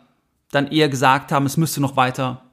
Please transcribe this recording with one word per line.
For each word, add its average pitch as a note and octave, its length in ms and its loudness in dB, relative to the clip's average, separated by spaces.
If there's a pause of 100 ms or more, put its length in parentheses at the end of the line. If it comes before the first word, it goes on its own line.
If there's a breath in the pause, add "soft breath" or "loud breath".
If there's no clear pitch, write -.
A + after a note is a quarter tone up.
(500)
dann C#3 160 0
eher D3+ 200 2
gesagt C3+ 460 2
haben, C#3 120 2
es C3+ 120 -4
müsste D#3 240 -2
noch C#3 160 -2
weiter B2+ 560 -2